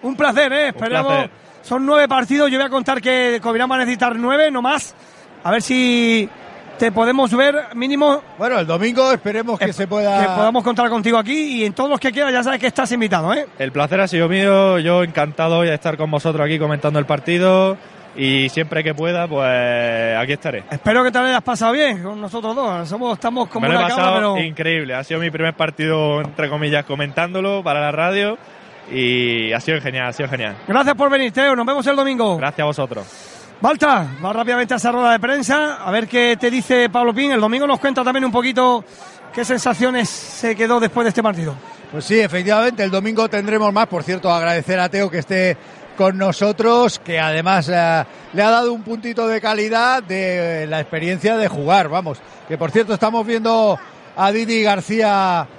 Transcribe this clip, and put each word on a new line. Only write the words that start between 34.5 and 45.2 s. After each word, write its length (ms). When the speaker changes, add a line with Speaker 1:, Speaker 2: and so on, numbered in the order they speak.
Speaker 1:
a 40
esa 140
rueda 200
de 80
prensa, 640
a 60
ver 160
qué 320
te 100
dice 400
Pablo 240
Pin. 200
El 80
domingo 260
nos 120
cuenta 260
también 200
un 60
poquito 520
qué 120
sensaciones 640
se 460
quedó 240
después 240
de 60
este 120
partido. 320
Speaker 3:
Pues 140
sí, 140
efectivamente, 640
el 40
domingo 400
tendremos 440
más. 140
Por 160
cierto, 280
agradecer 480
a 100
Teo 220
que 80
esté 380